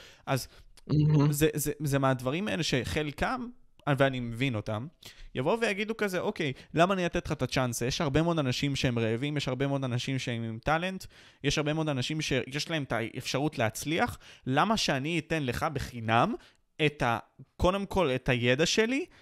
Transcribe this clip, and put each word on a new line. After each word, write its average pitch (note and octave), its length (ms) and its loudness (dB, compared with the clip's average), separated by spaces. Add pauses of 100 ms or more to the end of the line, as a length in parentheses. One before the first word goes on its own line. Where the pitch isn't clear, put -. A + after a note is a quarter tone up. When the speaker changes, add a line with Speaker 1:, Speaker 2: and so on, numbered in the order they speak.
(260)
Speaker 1:
אז C3+ 220 -2 (380)
Speaker 2:
מהמם. D3+ 460 4
Speaker 1:
זה, D3 220 4
זה, D3 180 -2 (120)
זה C#3 140 2
מהדברים C3+ 500 0
האלה F#3 140 0
שחלקם, D3+ 840 -2 (520)
ואני C3+ 220 4
מבין A#2 340 -2
אותם, G#2+ 320 -4 (480)
יבואו F3 260 0
ויגידו G#3+ 360 -2
כזה, F#3 240 -2
"אוקיי, E3 320 -2 (220)
למה F3 200 4
אני F3+ 120 0
אתן E3+ 180 -2
לך - 80 -4
את C#3 100 -4
הצ'אנס? B2 400 0
יש B2 180 -2
הרבה D3+ 220 2
מאוד E3+ 160 2
אנשים C#3 380 0
שהם A#2+ 220 0
רעבים, A#2 380 0
יש C#3 120 -2
הרבה C3 180 0
מאוד C#3 180 0
אנשים B2+ 340 -2
שהם A#2 240 -4
עם A2+ 220 -6
טאלנט, F3 400 -2 (400)
יש C#3+ 140 2
הרבה D3 140 2
מאוד D#3 160 0
אנשים D3 320 -2
שיש C#3 500 -2
להם D#3 120 0
את B2+ 100 -6
האפשרות B2+ 680 -2
להצליח, D#3 600 0 (280)
למה E3 300 2
שאני E3 420 0
אתן D#3 240 -2
לך B2+ 300 -2
בחינם A#2+ 640 2 (520)
את D3 160 -2
ה-, A#2 160 2 (380)
קודם F#3+ 300 2
כל F3 280 2
את B2+ 140 -4
הידע B2+ 380 4
שלי, B3+ 400 2 (160)